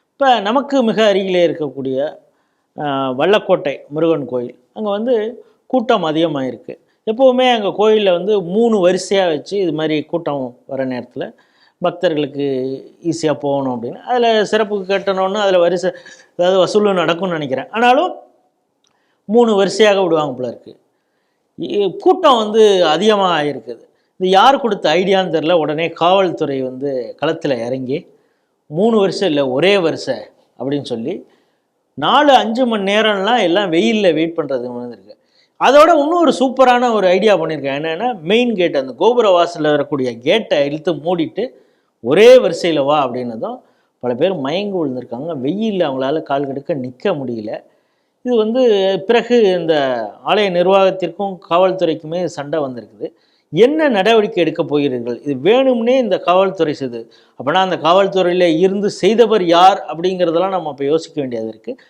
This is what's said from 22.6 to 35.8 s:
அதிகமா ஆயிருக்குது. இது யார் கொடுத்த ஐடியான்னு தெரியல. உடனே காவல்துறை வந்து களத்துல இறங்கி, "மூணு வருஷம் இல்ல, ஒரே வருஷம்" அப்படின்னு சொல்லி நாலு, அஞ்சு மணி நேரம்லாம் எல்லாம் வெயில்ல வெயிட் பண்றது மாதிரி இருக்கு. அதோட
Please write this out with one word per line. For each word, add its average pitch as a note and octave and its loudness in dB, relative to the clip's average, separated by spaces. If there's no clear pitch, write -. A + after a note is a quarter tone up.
அதிகமா F3+ 2
ஆயிருக்குது. C3 -6
இது F#3 -2
யார் A3+ 6
கொடுத்த G3 -2
ஐடியான்னு F#3 0
தெரியல. D#3 -2
உடனே D#3 0
காவல்துறை E3 0
வந்து C3 -6
களத்துல C#3+ -2
இறங்கி, C3 -6
"மூணு G#3+ 0
வருஷம் G3 0
இல்ல, C#3+ 0
ஒரே E3 2
வருஷம்" C#3+ -4
அப்படின்னு C#3 -4
சொல்லி B2+ -8
நாலு, B3+ 2
அஞ்சு A3+ 2
மணி G3+ -2
நேரம்லாம் G#3+ 0
எல்லாம் F#3 0
வெயில்ல G3+ 2
வெயிட் E3 -2
பண்றது C3+ -4
மாதிரி A#2+ -12
இருக்கு. G2+ -20
அதோட D4+ 6